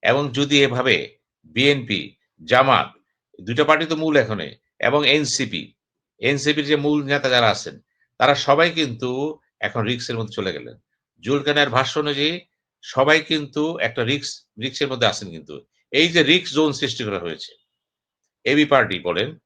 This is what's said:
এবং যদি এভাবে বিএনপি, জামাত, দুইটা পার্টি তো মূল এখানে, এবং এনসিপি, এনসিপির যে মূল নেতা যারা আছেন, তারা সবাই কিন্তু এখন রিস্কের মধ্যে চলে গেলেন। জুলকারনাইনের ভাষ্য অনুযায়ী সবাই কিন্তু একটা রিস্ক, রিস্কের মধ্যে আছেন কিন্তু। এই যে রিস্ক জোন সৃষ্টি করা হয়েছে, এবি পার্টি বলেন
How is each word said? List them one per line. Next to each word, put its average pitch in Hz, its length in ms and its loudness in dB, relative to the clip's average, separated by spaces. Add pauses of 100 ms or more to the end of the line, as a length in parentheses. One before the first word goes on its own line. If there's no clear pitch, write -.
এবং 135 300 2
যদি 139 300 2
এভাবে 123 540 0 (280)
বিএনপি, 120 720 -2 (280)
জামাত, 123 480 2 (500)
দুইটা 117 220 0
পার্টি 156 220 2
তো 160 100 -2
মূল 156 200 0
এখানে, 107 400 0 (240)
এবং 139 280 2
এনসিপি, 131 640 -2 (460)
এনসিপির 143 480 0
যে 147 100 2
মূল 147 260 0
নেতা 139 260 -2
যারা 120 220 4
আছেন, 76 300 -8 (380)
তারা 135 160 4
সবাই 151 360 4
কিন্তু 135 680 -4 (220)
এখন 110 220 -4
রিস্কের 120 360 -4
মধ্যে 110 140 -8
চলে 95 200 -6
গেলেন। 62 220 -14 (460)
জুলকারনাইনের 143 520 0
ভাষ্য 131 280 0
অনুযায়ী 147 400 -2 (420)
সবাই 151 380 2
কিন্তু 151 580 -4
একটা 113 260 -2
রিস্ক, - 560 -6
রিস্কের 131 280 -4
মধ্যে 123 180 -2
আছেন 95 240 -4
কিন্তু। 76 360 -16 (240)
এই 156 180 2
যে 165 140 2
রিস্ক 165 320 2
জোন 151 180 2
সৃষ্টি 120 320 -6
করা 101 140 -6
হয়েছে, 82 340 -10 (920)
এবি 143 200 4
পার্টি 117 340 2
বলেন 95 480 -4